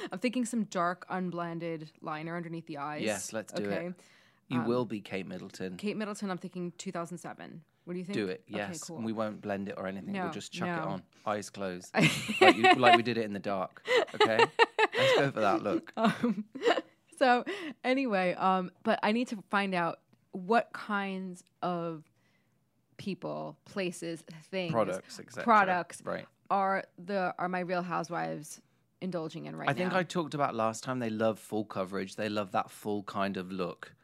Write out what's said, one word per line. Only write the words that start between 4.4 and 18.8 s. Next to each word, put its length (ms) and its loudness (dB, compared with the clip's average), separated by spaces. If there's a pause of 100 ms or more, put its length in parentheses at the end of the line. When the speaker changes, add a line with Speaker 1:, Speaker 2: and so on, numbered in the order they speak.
Speaker 2:
You 120 0
Speaker 1:
Um, 80 0
Speaker 2:
will 180 2
be 160 -6
Kate 240 -6
Middleton. 520 -8
Speaker 1:
Kate 200 -4
Middleton, 320 -6
I'm 80 -2
thinking 400 -8
two 140 -8
thousand 260 -6
seven. 460 -14 (220)
What 80 -8
do 60 -6
you 60 -8
think? 100 -6
Speaker 2:
Do 120 0
it, 220 -6
Speaker 1:
Okay, 80 -6
Speaker 2:
yes. 260 -4
Speaker 1:
cool. 180 -10
Speaker 2:
We 120 -2
won't 280 -4
blend 280 -4
it 80 -8
or 100 -4
anything. 260 -6
We'll 120 -2
Speaker 1:
No, 60 -4
Speaker 2:
just 200 -8
chuck 160 -4
it 140 -2
Speaker 1:
no. 60 -4
Speaker 2:
on. 160 -4 (220)
Eyes 240 -2
closed. 460 -6
Speaker 1:
<laughs> 460 2
Speaker 2:
Like 160 10
you, 180 8
like 200 8
we 80 6
did 140 0
it 80 2
in 80 -6
the 60 -6
dark. 440 -4 (320)
Okay? 240 4 (580)
Let's 200 6
go 140 4
for 100 -2
that 220 4
look. 300 0
Speaker 1:
<laughs> 40 -12
Um, 480 2 (720)
so, 260 6 (400)
anyway, 540 2
um, 320 2 (140)